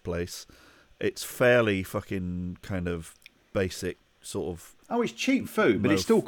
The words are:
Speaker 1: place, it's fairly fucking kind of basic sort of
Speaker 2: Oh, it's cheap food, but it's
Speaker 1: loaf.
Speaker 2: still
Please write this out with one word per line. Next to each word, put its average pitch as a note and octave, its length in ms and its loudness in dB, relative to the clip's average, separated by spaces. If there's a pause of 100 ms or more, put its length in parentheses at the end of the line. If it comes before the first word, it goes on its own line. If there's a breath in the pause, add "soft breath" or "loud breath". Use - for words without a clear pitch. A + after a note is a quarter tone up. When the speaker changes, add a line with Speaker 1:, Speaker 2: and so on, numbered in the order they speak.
Speaker 1:
place, F2 420 -6 (560 soft breath)
it's - 240 -4
fairly A#2 580 4
fucking F2+ 800 -6
kind F2+ 280 -6
of E2+ 260 -6 (400)
basic F#2+ 420 -2 (240)
sort F2+ 320 -6
of - 220 -16 (160)
Speaker 2:
Oh, A#3+ 100 0
it's A3+ 120 -2
cheap - 360 0
food, E3 340 2
but - 80 2
it's D#3+ 100 4
Speaker 1:
loaf. A3 200 4
Speaker 2:
still - 80 -2